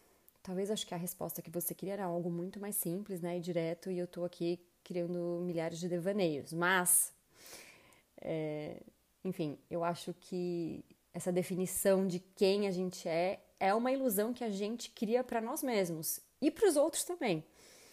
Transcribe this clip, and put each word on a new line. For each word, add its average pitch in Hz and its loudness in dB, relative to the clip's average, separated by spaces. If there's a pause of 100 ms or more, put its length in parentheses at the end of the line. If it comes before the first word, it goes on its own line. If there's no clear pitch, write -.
(420)
Talvez 190 -4
acho 208 -2
que - -10
a 175 -4
resposta 170 -6
que - -14
você 170 -4
queria 190 -6
era 196 -4
algo 175 0
muito 175 -4
mais 202 -4
simples, 185 -4
né, 175 -2
e 175 -4
direto, 170 -2
e 185 -2
eu 175 -2
tô 175 -6
aqui 175 -2 (240)
criando 175 -2
milhares 165 -2
de 180 -2
devaneios. 175 0
Mas, 175 4 (1080)
é, 156 -4 (420)
enfim, 165 -2 (120)
eu 170 -2
acho 175 -2
que 175 -4 (300)
essa 180 -2
definição 185 4
de 180 0 (160)
quem 202 6
a 190 0
gente 185 -2
é 175 2 (200)
é 190 4
uma 240 2
ilusão 247 2
que 247 -8
a 226 -2
gente 208 -4
cria 240 2
pra 247 -2
nós 240 -4
mesmos 180 0 (220)
e 311 4
pros 330 4
outros 294 4
também. 233 0 (480)